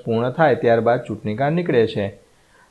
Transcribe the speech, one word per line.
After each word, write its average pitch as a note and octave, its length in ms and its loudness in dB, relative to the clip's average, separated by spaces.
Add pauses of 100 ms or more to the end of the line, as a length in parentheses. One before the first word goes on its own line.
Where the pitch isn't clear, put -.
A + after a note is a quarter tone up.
પૂર્ણ A#2 240 -2
થાય C#3 260 2
ત્યારબાદ A#2 480 2
ચૂંટણી G#2+ 320 -8
કાર્ડ C#3+ 200 -2
નીકળે D3 320 2
છે. G2 300 -6 (540)